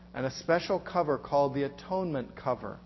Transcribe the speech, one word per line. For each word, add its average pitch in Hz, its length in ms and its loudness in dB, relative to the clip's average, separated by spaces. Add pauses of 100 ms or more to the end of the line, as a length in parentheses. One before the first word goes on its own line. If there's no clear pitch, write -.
(140)
and 127 100 -2
a 131 60 0
special 175 480 2
cover 160 400 2
called 143 360 2
the 139 100 2
atonement 151 720 -2
cover, 110 500 -2